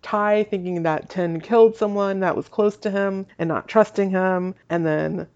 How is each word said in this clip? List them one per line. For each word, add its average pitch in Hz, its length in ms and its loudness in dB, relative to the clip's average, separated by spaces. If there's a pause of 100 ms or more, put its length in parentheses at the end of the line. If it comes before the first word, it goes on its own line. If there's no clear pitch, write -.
Ty 208 420 0
thinking 180 400 -4
that 156 260 -2
Tin 170 300 -2
killed 226 360 4
someone 202 440 -2
that 180 140 0
was - 140 -6
close 208 300 0
to 214 120 -4
him 196 360 -2 (120)
and 165 100 -2
not - 200 -4
trusting 202 420 2
him, 185 440 0 (160)
and 165 160 0
then 160 500 -2